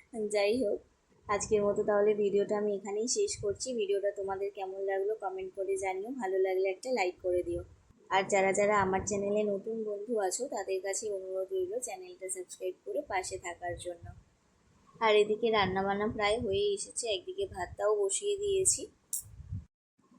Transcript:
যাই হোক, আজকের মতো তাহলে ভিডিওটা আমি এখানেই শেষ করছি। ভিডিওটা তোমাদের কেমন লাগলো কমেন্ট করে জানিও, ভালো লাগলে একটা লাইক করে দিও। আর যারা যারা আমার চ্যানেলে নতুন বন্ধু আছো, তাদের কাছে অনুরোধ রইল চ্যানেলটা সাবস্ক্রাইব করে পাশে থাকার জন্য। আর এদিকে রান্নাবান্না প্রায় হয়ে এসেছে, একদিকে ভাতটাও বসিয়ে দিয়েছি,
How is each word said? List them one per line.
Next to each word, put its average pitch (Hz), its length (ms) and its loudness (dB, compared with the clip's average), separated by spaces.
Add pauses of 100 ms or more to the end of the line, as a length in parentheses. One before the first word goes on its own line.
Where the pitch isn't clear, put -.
(280)
যাই 208 360 2
হোক, 202 160 -2 (480)
আজকের 208 360 2
মতো 208 200 2
তাহলে 208 300 4
ভিডিওটা 202 440 2
আমি 208 180 0
এখানেই 202 320 -4
শেষ 208 240 0 (100)
করছি। 208 320 -4
ভিডিওটা 202 380 0
তোমাদের 196 400 -4
কেমন 196 300 -8
লাগলো 196 340 0
কমেন্ট 190 400 -6
করে 196 220 -2
জানিও, 190 340 -4
ভালো 196 280 -2
লাগলে 190 300 2
একটা 190 220 -4
লাইক 190 300 0
করে 180 220 2
দিও। 175 200 -4 (460)
আর 190 140 4
যারা 196 300 4
যারা 208 280 4
আমার 190 240 2
চ্যানেলে 202 380 0
নতুন 214 400 -2
বন্ধু 214 360 -2
আছো, 202 280 0
তাদের 196 340 -4
কাছে 196 320 -4
অনুরোধ 190 380 -4
রইল 190 280 -2
চ্যানেলটা 185 500 -10
সাবস্ক্রাইব - 460 -6 (100)
করে - 160 -2
পাশে 190 360 -2
থাকার 175 400 -8
জন্য। 175 280 -10 (960)
আর 220 160 6
এদিকে 214 360 4
রান্নাবান্না 196 560 2
প্রায় 214 320 0
হয়ে 202 340 0
এসেছে, - 340 -6
একদিকে 190 380 -4
ভাতটাও 196 500 -2
বসিয়ে 202 420 0
দিয়েছি, 196 500 2 (1300)